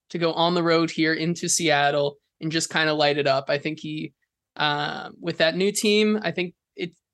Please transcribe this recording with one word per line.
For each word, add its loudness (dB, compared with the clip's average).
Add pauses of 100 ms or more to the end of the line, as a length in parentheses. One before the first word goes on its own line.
(100)
to -6
go 0
on 2
the 2
road 2
here 0
into -4
Seattle 2 (240)
and -4
just -2
kinda 2
light 2
it 0
up. 0
I 0
think -6
he, -10 (440)
uh, -4 (100)
with -8
that 2
new 0
team, 2
I -4
think -6 (220)
it, -8 (200)